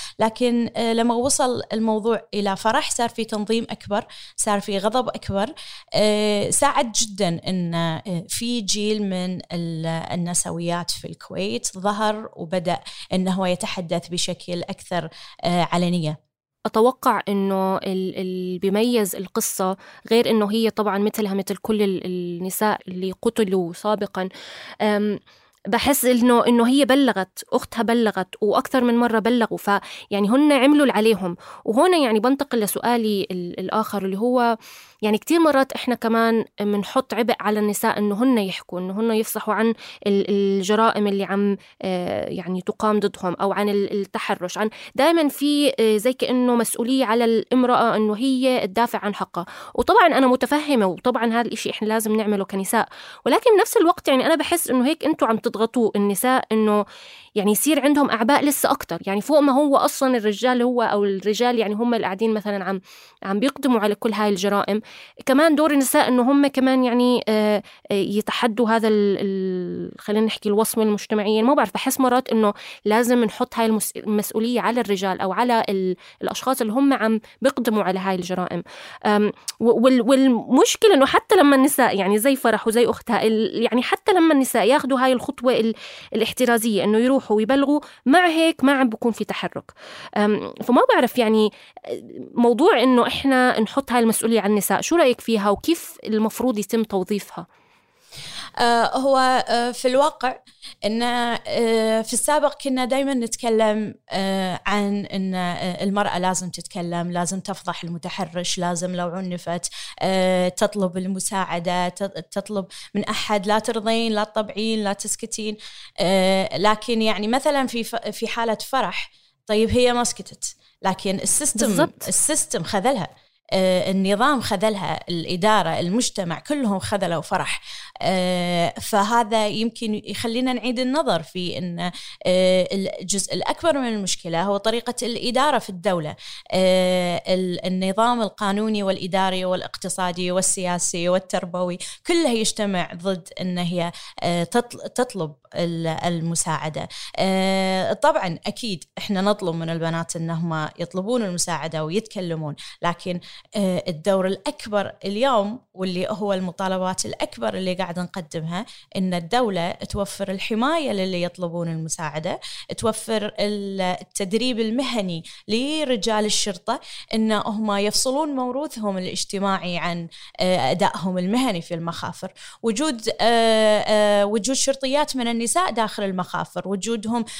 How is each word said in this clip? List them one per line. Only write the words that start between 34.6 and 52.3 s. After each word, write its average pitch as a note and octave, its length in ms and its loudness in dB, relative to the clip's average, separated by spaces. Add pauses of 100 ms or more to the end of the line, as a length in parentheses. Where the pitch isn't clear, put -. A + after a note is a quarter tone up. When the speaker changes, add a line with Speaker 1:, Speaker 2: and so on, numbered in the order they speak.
Speaker 2:
يعني G#3+ 160 2
كتير E4 220 2
مرات C4+ 320 4
إحنا A#3+ 240 -2
كمان A3+ 500 2 (160)
منحط G#3 520 -2
عبء A3 260 0
على G#3 200 -2
النساء G#3 380 0
إنه G#3 260 0
هن B3+ 140 4
يحكوا، F#3 420 -4
إنه F#3+ 200 -6
هن A3+ 120 0
يفصحوا G#3+ 420 -2
عن A3 160 2 (380)
ال-، G3 220 2
الجرائم G3+ 800 2
اللي G3 160 0
عم، G3 340 0 (240)
آه، F3+ 480 -4
يعني F#3 320 -6
تقام G#3 380 0
ضدهم F#3+ 340 -2
أو G3 200 -2
عن G#3 160 0
ال-، G3+ 240 -2
التحرش، G3 640 -4
عن G#3+ 120 0 (260)
دائمًا D#4 320 4
في، C#4+ 520 2
آه، A3 180 4
زي B3 160 0
كأنه B3 420 0
مسؤولية A#3+ 500 0
على A#3 200 2
الامرأة A#3 720 4
إنه G#3+ 220 2
هي B3+ 500 2
تدافع A3+ 380 0
عن G3+ 100 -4
حقها. F3+ 300 -6 (300)
وطبعًا F4+ 320 6
أنا C4+ 200 4
متفهمة، C4 580 2
وطبعًا A3+ 480 0
هذا A3+ 140 0
الإشي - 220 -6
إحنا - 180 -4
لازم A3 280 0
نعمله G#3 300 0